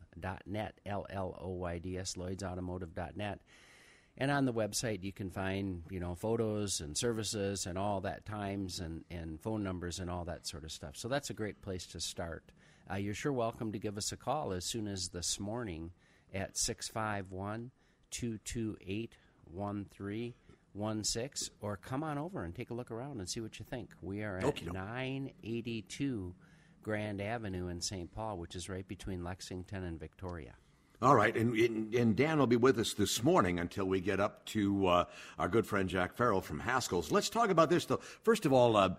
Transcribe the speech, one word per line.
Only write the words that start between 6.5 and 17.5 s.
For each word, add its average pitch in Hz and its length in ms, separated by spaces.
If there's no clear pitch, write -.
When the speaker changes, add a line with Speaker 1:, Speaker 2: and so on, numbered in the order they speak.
Speaker 1:
and 76 140
services 104 720
and 92 140
all 101 220
that, 90 260
times 98 520
and, 82 300
and 82 320
phone 110 220
numbers 87 340
and 90 100
all 87 180
that 78 200
sort 78 200
of 78 60
stuff. - 260
So 117 100
that's 139 240
a - 20
great 104 300
place 95 240
to 85 120
start. 82 440
Uh, 98 100
you're 101 180
sure 147 180
welcome 113 380
to 107 80
give 101 180
us - 140
a - 40
call 127 380
as 90 120
soon 107 220
as 92 200
this - 320
morning 98 540
at 95 240
six - 320
five 101 440
one, 107 400